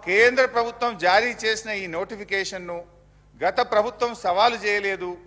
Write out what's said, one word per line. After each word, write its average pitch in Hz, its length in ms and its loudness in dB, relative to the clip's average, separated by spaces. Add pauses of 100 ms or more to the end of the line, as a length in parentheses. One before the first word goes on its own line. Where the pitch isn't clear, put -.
కేంద్ర 240 360 4 (100)
ప్రభుత్వం 233 360 0 (140)
జారీ 208 260 4 (140)
చేసిన 220 260 -2 (140)
ఈ - 100 -8
నోటిఫికేషన్ను 190 800 -6 (680)
గత 196 140 2 (140)
ప్రభుత్వం 233 400 0 (120)
సవాలు 214 400 2
చేయలేదు 196 440 -2 (180)